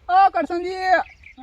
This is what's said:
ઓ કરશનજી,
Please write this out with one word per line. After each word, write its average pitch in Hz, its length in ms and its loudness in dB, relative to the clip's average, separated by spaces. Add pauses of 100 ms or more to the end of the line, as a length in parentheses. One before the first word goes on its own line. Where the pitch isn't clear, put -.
ઓ 381 200 4
કરશનજી, 359 440 -6 (680)